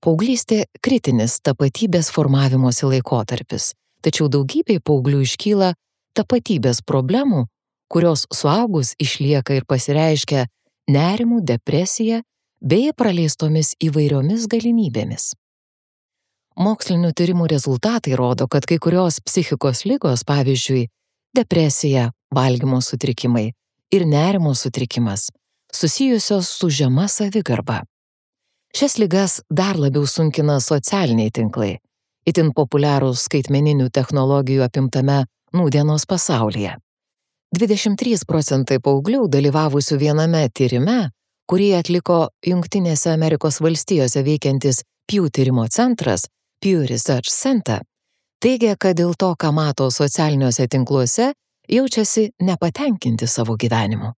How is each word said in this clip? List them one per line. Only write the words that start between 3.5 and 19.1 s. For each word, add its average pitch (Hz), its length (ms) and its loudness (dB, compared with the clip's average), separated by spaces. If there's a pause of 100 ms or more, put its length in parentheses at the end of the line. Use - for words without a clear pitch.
tačiau 156 240 0
daugybei 143 560 0
paauglių 143 400 2
iškyla 190 520 0 (420)
tapatybės 202 680 0
problemų, 165 640 0 (420)
kurios 165 480 2
suaugus 170 640 0
išlieka 139 600 0
ir - 80 -10
pasireiškia 143 800 0 (420)
nerimu, 208 540 2
depresija 185 800 -2 (340)
bei 214 320 2
praleistomis 160 880 0
įvairiomis 151 720 0
galimybėmis. 220 840 -2 (1200)
Mokslinių 180 560 0
tyrimų 175 380 2
rezultatai 139 680 0
rodo, 127 320 0
kad 143 160 0
kai 160 160 0
kurios 170 400 0